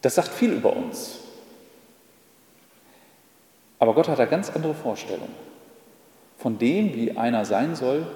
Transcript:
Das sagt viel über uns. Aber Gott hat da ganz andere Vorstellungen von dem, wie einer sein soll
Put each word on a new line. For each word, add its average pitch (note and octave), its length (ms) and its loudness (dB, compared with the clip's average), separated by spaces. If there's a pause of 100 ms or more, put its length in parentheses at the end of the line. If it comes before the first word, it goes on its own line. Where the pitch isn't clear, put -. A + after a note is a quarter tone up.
Das C3 120 2
sagt - 140 2
viel - 240 2
über - 240 2
uns. - 420 -8 (2500)
Aber A2+ 120 6
Gott D3+ 160 4
hat C#3+ 120 0
da A#2 60 6
ganz F#3 240 -2
andere D#3+ 220 -2
Vorstellungen - 640 -8 (1040)
von A2+ 200 -4
dem, E3 360 2
wie A2+ 220 -2
einer A2+ 280 0
sein A#2 300 0
soll C#3+ 420 0